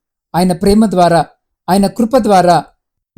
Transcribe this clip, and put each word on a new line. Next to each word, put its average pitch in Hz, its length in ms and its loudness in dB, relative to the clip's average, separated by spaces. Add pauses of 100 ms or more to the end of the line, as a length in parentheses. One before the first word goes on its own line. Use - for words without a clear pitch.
(360)
ఆయన 180 180 0
ప్రేమ 202 320 0
ద్వారా, 175 400 0 (440)
ఆయన 196 180 0
కృప 226 300 -4
ద్వారా, 180 460 2 (540)